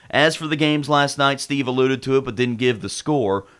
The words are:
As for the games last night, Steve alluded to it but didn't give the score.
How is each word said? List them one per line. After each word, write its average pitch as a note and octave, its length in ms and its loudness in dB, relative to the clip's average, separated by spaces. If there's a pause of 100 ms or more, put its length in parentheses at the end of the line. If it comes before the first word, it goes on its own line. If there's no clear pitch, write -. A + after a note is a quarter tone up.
As D#3 260 2
for D#3 120 -8
the D3+ 80 0
games D3+ 340 0
last C#3+ 280 2
night, C#3 220 2
Steve C#3 280 -4
alluded C3 360 0
to C3 140 2
it C3+ 80 2
but A#2+ 100 -6
didn't B2 220 0
give A#2+ 240 0
the G2 80 -8
score. G#2 560 -2 (140)